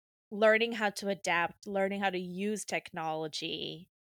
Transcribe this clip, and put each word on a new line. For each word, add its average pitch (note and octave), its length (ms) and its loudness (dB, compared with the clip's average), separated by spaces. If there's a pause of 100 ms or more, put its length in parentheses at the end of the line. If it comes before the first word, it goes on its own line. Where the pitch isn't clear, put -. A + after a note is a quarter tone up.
(300)
learning A3 420 6
how G#3 180 0
to G3 180 -4
adapt, F3 580 0
learning G3 340 0
how G3 100 2
to F3+ 80 -2
use F#3 460 -2
technology D#3+ 1300 -4 (140)